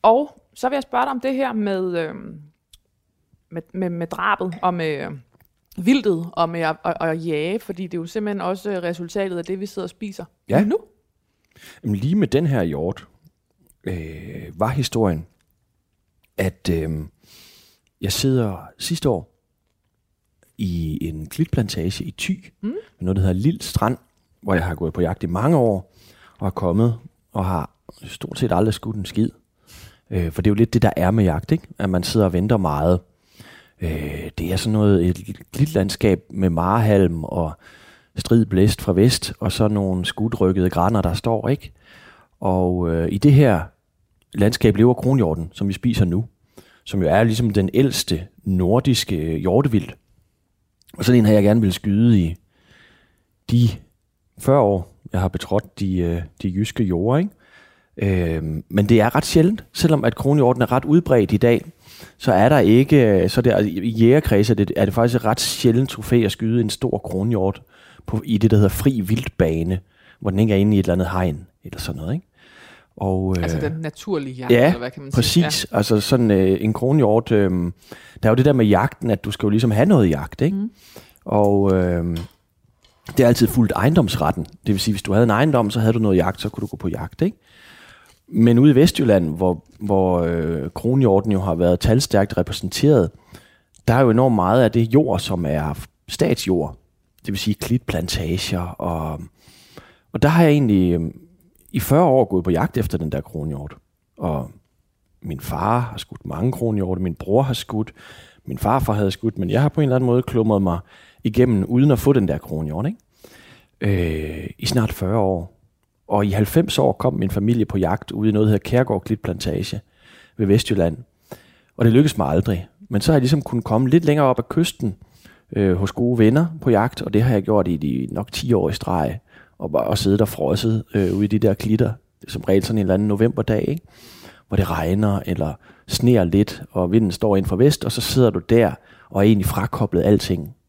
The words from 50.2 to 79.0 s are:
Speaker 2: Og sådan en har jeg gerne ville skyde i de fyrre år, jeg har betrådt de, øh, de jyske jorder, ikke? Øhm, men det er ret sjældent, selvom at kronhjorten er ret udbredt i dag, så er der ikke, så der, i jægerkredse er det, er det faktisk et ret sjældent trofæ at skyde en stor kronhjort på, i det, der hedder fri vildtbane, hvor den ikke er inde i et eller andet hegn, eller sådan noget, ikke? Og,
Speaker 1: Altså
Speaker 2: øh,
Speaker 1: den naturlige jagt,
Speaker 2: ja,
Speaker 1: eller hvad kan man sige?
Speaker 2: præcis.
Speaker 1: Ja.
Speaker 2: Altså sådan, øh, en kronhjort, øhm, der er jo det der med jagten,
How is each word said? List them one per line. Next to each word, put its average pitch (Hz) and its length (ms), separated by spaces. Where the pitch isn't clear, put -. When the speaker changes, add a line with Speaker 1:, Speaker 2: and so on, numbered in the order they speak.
Speaker 2:
Og - 60
sådan 123 140
en 110 80
har 110 60
jeg 104 100
gerne 107 180
ville 98 140
skyde 107 460
i 85 160
de 117 180
fyrre 135 220
år, 101 360
jeg 92 80
har 95 80
betrådt - 520
de, 92 180
øh, 85 240
de 98 60
jyske 101 360
jorder, 95 340
ikke? 202 120
Øhm, 82 720
men 104 200
det 117 120
er 113 140
ret 147 120
sjældent, 185 460
selvom 151 320
at 113 100
kronhjorten 127 480
er 117 100
ret 131 120
udbredt 135 480
i 104 40
dag, 117 280
så - 140
er 101 160
der 147 100
ikke, 107 680
så 123 140
der, 110 160
i 98 300
jægerkredse 113 640
er - 20
det, 98 220
er 98 80
det 98 100
faktisk 120 220
et 117 80
ret 110 160
sjældent 123 500
trofæ 113 340
at 98 80
skyde 113 280
en 107 100
stor - 280
kronhjort 98 640
på, 110 180
i 110 140
det, 107 120
der 110 60
hedder 101 120
fri 131 320
vildtbane, 90 800
hvor 101 100
den 95 80
ikke 107 160
er 95 40
inde 104 180
i 95 40
et 92 40
eller 90 80
andet 90 180
hegn, 90 360
eller - 140
sådan - 220
noget, 90 140
ikke? 180 120
Og, 95 460
Speaker 1:
Altså 82 140
Speaker 2:
øh, 71 60
Speaker 1:
den 160 180
naturlige 147 540
jagt, 123 180
Speaker 2:
ja, 120 140
Speaker 1:
eller 175 120
hvad 123 120
kan 143 120
man 139 100
sige? - 40
Speaker 2:
præcis. 151 300
Speaker 1:
Ja. - 40
Speaker 2:
Altså 104 240
sådan, 120 300
øh, 95 300
en 107 120
kronhjort, 120 600
øhm, 92 400
der 117 60
er - 20
jo 117 60
det 127 80
der 147 80
med 120 140
jagten, 104 440